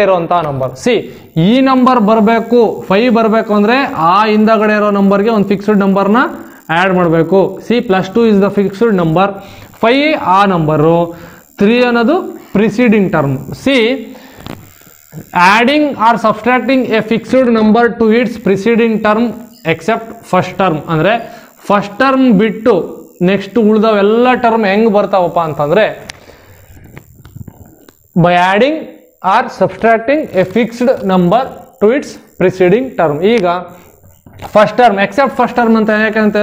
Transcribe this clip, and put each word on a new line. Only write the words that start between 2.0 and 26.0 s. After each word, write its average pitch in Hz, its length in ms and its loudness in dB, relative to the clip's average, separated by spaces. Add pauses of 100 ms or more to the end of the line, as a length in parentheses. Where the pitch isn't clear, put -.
ಬರಬೇಕು, 226 500 2 (300)
ಫೈವ್ 220 300 2
ಬರಬೇಕು 220 400 0
ಅಂದ್ರೆ 220 180 2 (360)
ಆ - 20 2 (160)
ಹಿಂದಗಡೆ 214 480 2
ಇರೋ 208 100 0 (120)
ನಂಬರ್ಗೆ 196 340 2
ಒಂದು 202 180 0
fixed 208 320 0
ನಂಬರ್ನ 196 320 2 (580)
ಆ್ಯಡ್ 185 220 2
ಮಾಡಬೇಕು. 165 420 2 (280)
See, 220 80 0 (120)
plus 185 280 -2
two 233 140 2
is 202 140 4
the 196 140 0
fixed 208 420 0
number, 170 280 0 (540)
Five 277 320 2 (220)
ಆ - 20 4 (160)
ನಂಬರು, 160 440 2 (600)
ತ್ರೀ 214 160 2 (140)
ಅನ್ನೋದು 240 260 2 (400)
preceding 214 600 2
term. 139 220 -2 (260)
See, 269 120 0 (1800)
adding 254 320 2 (220)
or 233 80 4 (120)
subtracting 247 560 0 (160)
a 208 40 0 (100)
fixed 247 460 0
number 214 260 4 (160)
to 226 60 2 (160)
its 226 120 -2 (120)
preceding 220 480 2 (120)
term 214 180 0 (500)
except 220 340 -4 (240)
first 180 300 -2
term 175 160 0 (160)
ಅಂದ್ರೆ 165 200 0 (540)
first 202 320 -2
term 262 280 2 (140)
ಬಿಟ್ಟು 220 320 0 (560)
next 196 280 -4 (120)
ಉಳ್ದವೆಲ್ಲ 220 580 2 (180)
term 226 260 0
ಹೆಂಗ್ 220 260 2
ಬರ್ತಾವಪ್ಪ 185 420 0
ಅಂತಂದ್ರೆ 160 460 0 (2250)